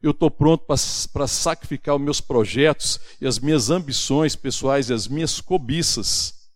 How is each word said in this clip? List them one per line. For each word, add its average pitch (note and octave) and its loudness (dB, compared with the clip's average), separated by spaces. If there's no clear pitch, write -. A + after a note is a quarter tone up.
Eu D3+ 2
tô D3+ 4
pronto D#3 2
pra, D3 0
pra C#3 -2
sacrificar - -2
os C#3 0
meus C#3+ -2
projetos C3 2
e C3+ -4
as A#2 0
minhas C3 2
ambições D3+ 0
pessoais C3+ 0
e - 2
as G#2+ -2
minhas D3 -4
cobiças. D#3+ -2